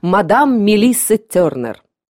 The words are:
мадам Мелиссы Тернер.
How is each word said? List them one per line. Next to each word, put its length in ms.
мадам 600
Мелиссы 560
Тернер. 680